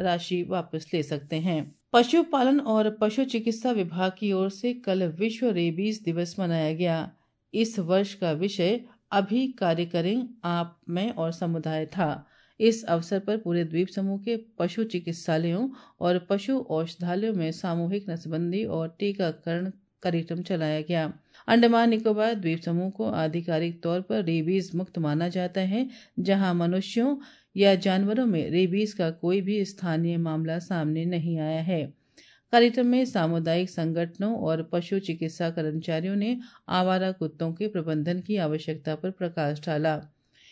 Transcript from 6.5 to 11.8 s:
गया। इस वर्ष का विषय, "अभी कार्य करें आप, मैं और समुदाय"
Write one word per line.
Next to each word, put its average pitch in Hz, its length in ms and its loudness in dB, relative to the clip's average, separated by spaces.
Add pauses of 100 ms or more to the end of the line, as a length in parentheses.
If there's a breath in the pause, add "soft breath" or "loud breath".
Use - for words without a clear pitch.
गया। 165 380 0 (420)
इस 220 240 0
वर्ष 190 360 2
का 170 180 -2
विषय, 185 480 0 (320 loud breath)
"अभी 208 340 2
कार्य 170 380 0
करें 185 440 0 (160)
आप, 170 440 -2
मैं 180 220 -2
और 165 220 -2
समुदाय" 160 540 -2